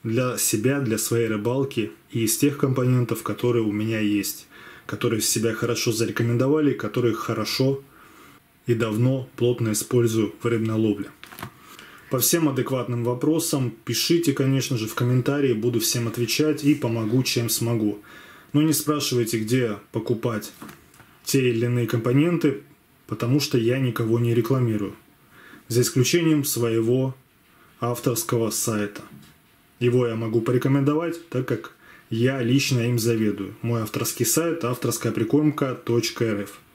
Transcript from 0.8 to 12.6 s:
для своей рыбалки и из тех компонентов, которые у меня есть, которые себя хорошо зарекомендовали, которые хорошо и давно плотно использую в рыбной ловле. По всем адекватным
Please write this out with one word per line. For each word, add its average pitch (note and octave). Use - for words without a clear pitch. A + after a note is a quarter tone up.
для A2
своей A#2
рыбалки A#2
и A#2
из G#2+
тех C#3+
компонентов, B2+
которые A#2
у G#2
меня A2
есть, G#2
которые A2
себя A2
хорошо A#2
зарекомендовали, A#2+
которые A2+
хорошо C3
и A#2+
давно A#2
плотно A#2
использую A2
в -
рыбной A2+
ловле. G2+
По C3
всем D#3
адекватным B2